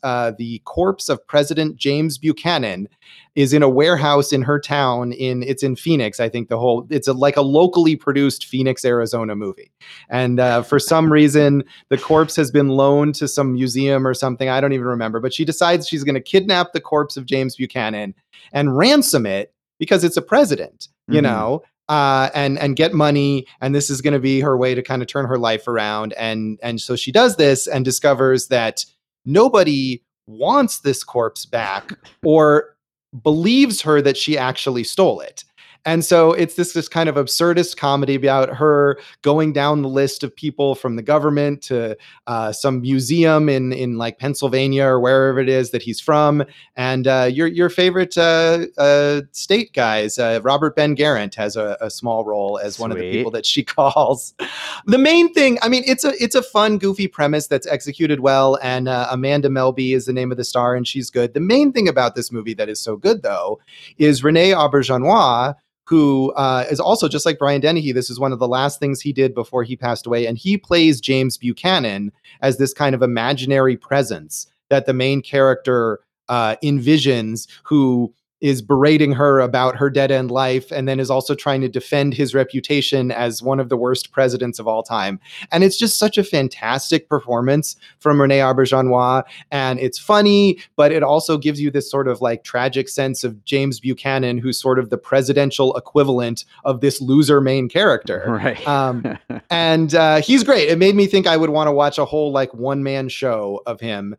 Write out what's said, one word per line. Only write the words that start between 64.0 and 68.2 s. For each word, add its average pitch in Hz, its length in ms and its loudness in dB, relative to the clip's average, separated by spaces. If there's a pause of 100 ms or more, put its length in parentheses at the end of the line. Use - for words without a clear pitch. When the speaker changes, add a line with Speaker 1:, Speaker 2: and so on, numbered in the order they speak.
Speaker 1:
Rene 165 280 4
Auberjonois, 139 1080 2 (300)
who, 143 460 2
uh, 131 380 0
is 143 100 -2
also, 190 280 2
just 147 180 -4
like 156 120 0
Brian 143 220 0
Dennehy, 151 320 0
this 120 160 -2
is 120 100 -12
one 135 140 -2